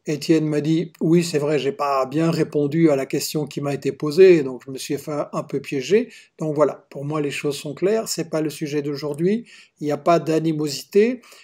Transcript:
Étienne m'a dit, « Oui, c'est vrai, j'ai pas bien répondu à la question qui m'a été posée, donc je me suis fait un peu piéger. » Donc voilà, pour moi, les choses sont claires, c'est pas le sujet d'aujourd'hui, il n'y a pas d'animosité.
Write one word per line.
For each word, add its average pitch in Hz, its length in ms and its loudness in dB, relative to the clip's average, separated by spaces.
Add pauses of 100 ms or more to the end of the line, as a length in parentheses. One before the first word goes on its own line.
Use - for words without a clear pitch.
Étienne 156 400 0
m'a 151 140 0
dit, « 160 400 0
Oui, 170 220 4
c'est 170 160 -4
vrai, 143 220 0
j'ai 135 100 -2
pas 139 360 -2
bien 160 260 0
répondu 156 580 2
à 139 60 4
la 135 100 -4
question 147 400 -4
qui 147 140 -10
m'a 143 120 -4
été 139 200 -4
posée, 156 500 6
donc 131 240 -8
je 139 60 -12
me 131 40 -10
suis 139 220 -6
fait 147 340 -6
un 160 120 -4
peu 139 160 -6
piéger. » 156 500 0 (300)
Donc 156 160 -4
voilà, 143 340 0
pour - 140 -12
moi, 151 160 -4
les 143 100 -2
choses 143 260 -4
sont 143 180 -10
claires, 214 340 -2
c'est 165 200 -6
pas 160 120 -2
le 156 100 -2
sujet 147 320 -4
d'aujourd'hui, 151 640 -2 (340)
il 160 40 -6
n'y 147 80 0
a 143 40 0
pas 170 220 4
d'animosité. 160 1040 0 (220)